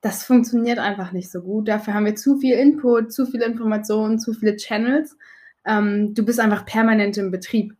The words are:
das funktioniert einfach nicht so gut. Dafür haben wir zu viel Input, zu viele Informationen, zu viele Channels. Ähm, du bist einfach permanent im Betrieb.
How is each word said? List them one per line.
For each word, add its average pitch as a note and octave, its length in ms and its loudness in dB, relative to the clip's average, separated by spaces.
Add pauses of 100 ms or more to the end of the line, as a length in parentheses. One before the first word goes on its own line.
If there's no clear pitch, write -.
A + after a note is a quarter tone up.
das - 240 -6
funktioniert A#3+ 540 2
einfach G3 340 -4
nicht F3+ 180 -8
so F3+ 100 -10
gut. G#3+ 280 -4
Dafür G#3+ 260 -2
haben G#3 100 2
wir G#3+ 120 0
zu C#4 220 2
viel C4 160 2
Input, A#3+ 580 4
zu C4+ 120 0
viele A#3+ 200 -4
Informationen, G#3+ 720 -2
zu A3+ 160 -4
viele G#3+ 220 0
Channels. B3 600 -2 (480)
Ähm, G#3 500 0
du A3 100 0
bist A#3 160 0
einfach G#3 260 0
permanent G#3+ 520 2
im G3 120 -2
Betrieb. F#3+ 500 -4